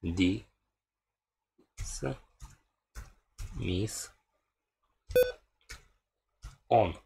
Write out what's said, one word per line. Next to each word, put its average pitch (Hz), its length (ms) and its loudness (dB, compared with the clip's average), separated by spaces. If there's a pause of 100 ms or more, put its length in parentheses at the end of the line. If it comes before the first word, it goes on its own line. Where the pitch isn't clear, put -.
dismiss 90 420 4 (4000)
on. 98 260 4 (120)